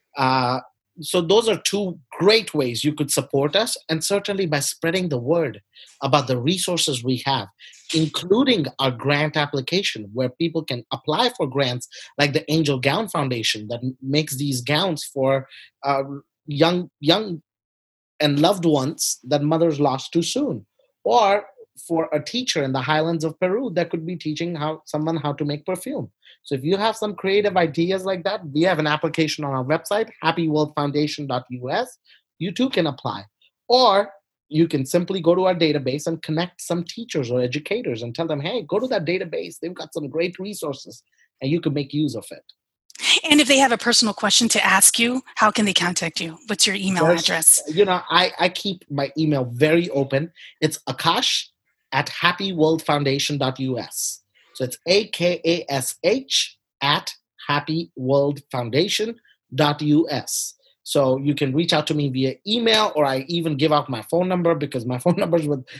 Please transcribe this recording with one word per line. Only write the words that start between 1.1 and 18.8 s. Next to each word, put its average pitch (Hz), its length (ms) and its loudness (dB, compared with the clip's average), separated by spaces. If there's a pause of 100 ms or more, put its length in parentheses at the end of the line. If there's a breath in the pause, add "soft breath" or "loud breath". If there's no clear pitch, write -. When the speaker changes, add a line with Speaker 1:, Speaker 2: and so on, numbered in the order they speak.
Speaker 1:
those 214 300 4
are 175 100 0
two 196 380 -4 (200)
great 202 360 4
ways 123 280 0
you 151 120 0
could 151 160 -2
support 143 440 0
us, 214 220 0 (140)
and 160 120 -2
certainly 196 440 -2
by 147 140 0
spreading 170 500 -2
the 131 80 -2
word 127 420 -2 (420 soft breath)
about 135 260 2
the 123 100 0
resources 156 680 -2
we 127 220 0
have, 123 220 -2 (460 loud breath)
including 175 680 2 (140)
our 135 120 2
grant 143 460 0
application, 143 800 -2
where 127 160 -2
people 165 340 -2
can 120 260 -8
apply 175 460 0
for 160 100 -2
grants 123 420 -2 (280 loud breath)
like 143 160 2
the 147 180 -2
Angel 147 280 2
Gown 147 300 0
Foundation 120 600 -2
that 120 140 -6
m-, 131 180 -6
makes 143 360 -2
these 135 260 -2
gowns 151 420 0
for, 135 420 0 (380 loud breath)
uh, 139 200 0 (420)
young, 165 420 2 (120)
young 175 420 0 (760)
and 143 220 2
loved 180 240 4
ones 143 600 0